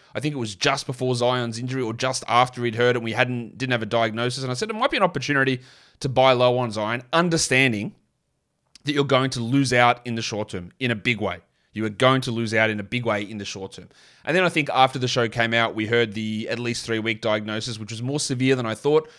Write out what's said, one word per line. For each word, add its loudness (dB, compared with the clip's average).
I -4
think -4
it -6
was -6
just 0
before -2
Zion's 0
injury -4
or -4
just -4
after 2
he'd 0
hurt, 4
and -4
we -4
hadn't, -2
didn't -4
have 0
a -6
diagnosis. -2
And -6
I -4
said, -6
"It -6
might 0
be -2
an 2
opportunity 0
to -4
buy 6
low 4
on -2
Zion, -4
understanding 2
that -4
you're 2
going 2
to -6
lose 2
out 4
in -4
the -4
short -6
term -10
in -2
a 0
big -2
way. -4
You -4
are -2
going 4
to -6
lose -4
out 4
in -4
a -8
big -6
way 0
in -10
the -8
short -12
term." -18
And 0
then 4
I 2
think 0
after 4
the -2
show 0
came 0
out, 2
we -2
heard 2
the -4
at -2
least -4
three-week -4
diagnosis, -2
which -12
was -10
more -4
severe 2
than -4
I -2
thought. 2